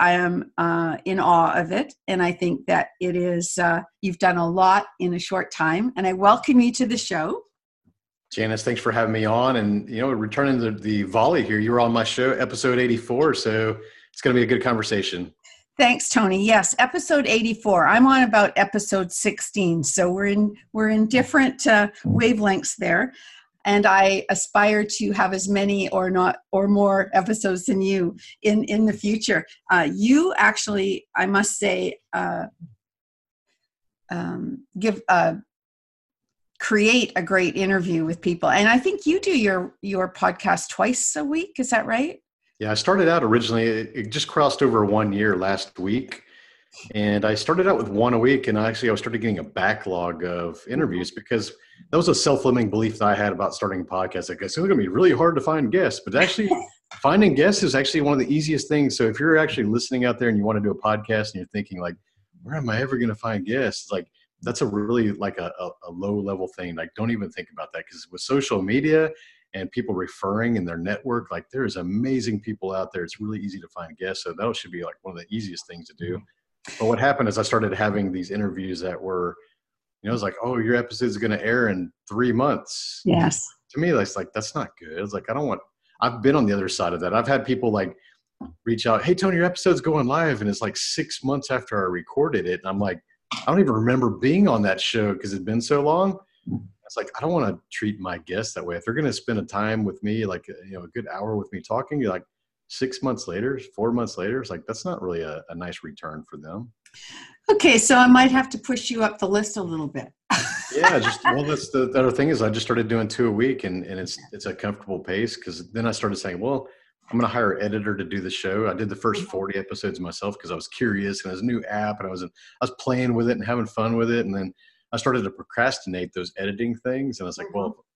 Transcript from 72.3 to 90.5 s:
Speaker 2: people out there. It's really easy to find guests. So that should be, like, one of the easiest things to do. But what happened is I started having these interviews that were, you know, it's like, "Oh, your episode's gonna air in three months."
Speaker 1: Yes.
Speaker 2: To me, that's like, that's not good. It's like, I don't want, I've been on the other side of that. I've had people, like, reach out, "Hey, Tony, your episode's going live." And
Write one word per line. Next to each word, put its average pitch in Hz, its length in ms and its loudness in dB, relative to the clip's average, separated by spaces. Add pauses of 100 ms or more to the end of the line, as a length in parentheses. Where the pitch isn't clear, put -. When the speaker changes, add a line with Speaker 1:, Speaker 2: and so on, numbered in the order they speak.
Speaker 2:
people 95 300 -8
out 95 200 -6
there. 90 100 -6
It's 85 180 -12
really 107 200 -8
easy 98 180 -10
to 85 100 -18
find 82 280 -16
guests. 92 260 -8
So 87 160 -8
that 110 160 -4
should - 160 -12
be, 87 140 -10
like, 82 180 -10
one 92 140 -14
of 85 40 -14
the 87 160 -12
easiest 98 300 -10
things 85 220 -18
to - 100 -20
do. 90 240 -10 (560)
But 110 100 0
what 113 120 2
happened 139 260 2
is 104 120 -2
I 110 40 0
started 107 300 0
having 101 400 -2
these 90 180 -8
interviews 95 500 -6
that 90 200 -8
were, 92 340 -4 (680)
you 101 60 -6
know, 117 60 0
it's 113 80 -2
like, 95 200 -4
"Oh, 123 160 -2
your 117 180 2
episode's 120 400 -2
gonna 104 220 -2
air 117 300 0
in 90 220 -4 (160)
three 117 260 0
months." - 720 -4
Speaker 1:
Yes. 170 360 2 (280)
Speaker 2:
To 143 100 -6
me, 170 120 2
that's 104 220 0
like, 95 200 -8
that's - 200 -6
not 135 140 -6 (100)
good. 80 200 -14
It's 101 160 -8
like, 95 160 -8
I - 20 -6
don't 143 140 -4
want, 101 160 -6 (400)
I've 120 180 0
been 139 160 6
on 135 80 4
the 101 80 4
other 98 160 0
side 87 240 -2
of 87 80 -4
that. 90 140 -2
I've 117 120 2
had 135 200 0
people, 127 260 0
like, 95 240 -2 (680)
reach 117 200 -2
out, 110 160 4
"Hey, 175 120 4
Tony, 180 220 2
your 175 100 4
episode's 180 340 2
going 151 260 0
live." 139 360 0
And 104 80 2